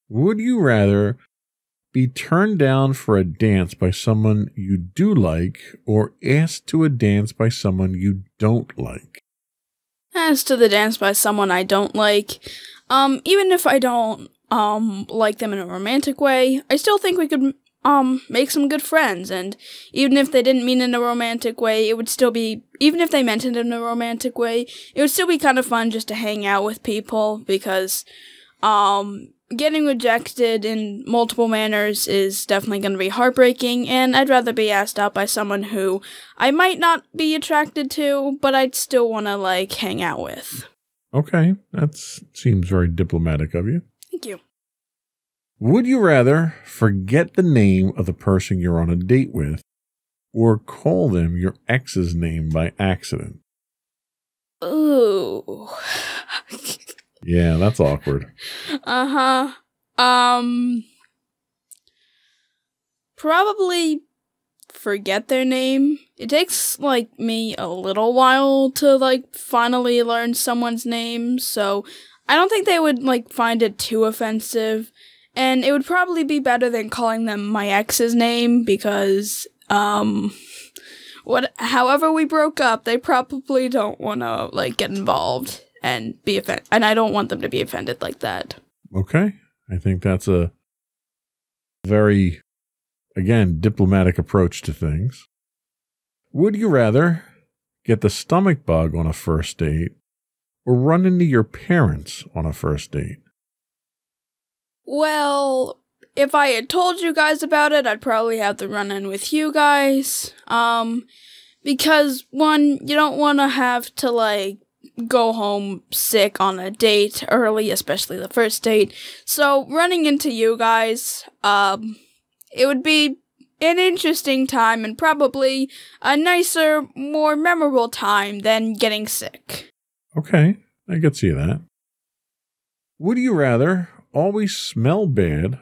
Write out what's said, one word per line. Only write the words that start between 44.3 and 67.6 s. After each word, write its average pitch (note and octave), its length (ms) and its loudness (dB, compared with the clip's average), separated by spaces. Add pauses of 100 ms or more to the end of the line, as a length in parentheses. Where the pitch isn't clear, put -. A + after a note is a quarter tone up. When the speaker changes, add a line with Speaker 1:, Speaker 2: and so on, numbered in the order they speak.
Speaker 1:
Would F#3+ 280 2
you B3+ 120 2
rather D#3 560 4 (100)
forget A2 720 0
the F#3+ 80 2
name G2 540 4
of F2 100 -2
the F2+ 60 -2
person F#2+ 480 0
you're E2+ 200 0
on E2 80 0
a F2 80 0
date A#2+ 380 2
with D2+ 260 -4 (720)
or A2+ 260 4
call E3+ 500 -2
them F2 280 0
your F#2 200 -4 (120)
ex's F#2+ 460 -2
name E2 360 -2
by D#2+ 280 -2
accident? F2+ 640 -4 (1200)
Speaker 2:
Ooh. G#3+ 1120 0
<laughs> - 40 -12 (1400)
Speaker 1:
Yeah, E2+ 340 2
that's G2 240 2
awkward. C#2+ 520 -2 (520)
Speaker 2:
Uh-huh. C4 680 0 (500)
Um, B3 800 2 (2250)
probably F4 840 0 (720)
forget G3+ 560 -6
their C4 160 0
name. C4 540 0 (180)
It A3+ 140 -10
takes, - 480 -2
like, B3 400 -2
me A3+ 400 -4
a F3 100 -6